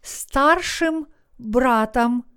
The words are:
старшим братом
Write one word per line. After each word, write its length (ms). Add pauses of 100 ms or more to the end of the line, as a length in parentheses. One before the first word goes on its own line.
старшим 1040 (300)
братом 840 (120)